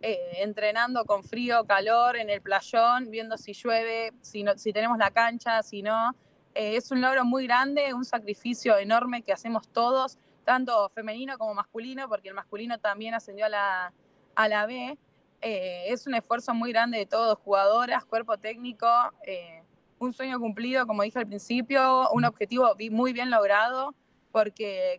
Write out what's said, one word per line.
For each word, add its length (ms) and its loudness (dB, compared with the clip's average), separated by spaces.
eh, 140 -2
entrenando 680 0
con 180 0
frío, 420 0
calor, 520 4
en 140 -4
el 100 -2
playón, 680 2
viendo 260 -8
si 160 -16
llueve, 580 -2
si 200 -10
no, 160 0
si 160 -4
tenemos 240 0
la 140 2
cancha, 500 0
si 220 -10
no, 320 0
eh, 200 -2
es 140 -4
un 120 0
logro 220 2
muy 220 0
grande, 480 2
un 100 -4
sacrificio 760 0
enorme 420 0
que 100 -6
hacemos 360 -4
todos, 500 0
tanto 460 2
femenino 480 -10
como 160 -4
masculino, 560 -8
porque 200 -6
el 40 -16
masculino 460 -10
también 340 -4
ascendió 320 -6
a 40 0
la, 440 -2
a 140 2
la 180 0
B. 320 -10
Eh, 500 -6
es 180 -4
un 80 -4
esfuerzo 400 -2
muy 160 -2
grande 260 2
de 80 -2
todos, 320 2
jugadoras, 640 2
cuerpo 360 -4
técnico, 480 -4
eh, 380 -12
un 140 -4
sueño 260 -6
cumplido, 480 -2
como 160 0
dije 160 -2
al 80 -4
principio, 840 2
un 160 2
objetivo 480 2
bi-, 160 -6
muy 240 0
bien 160 -4
logrado, 640 2
porque 680 -2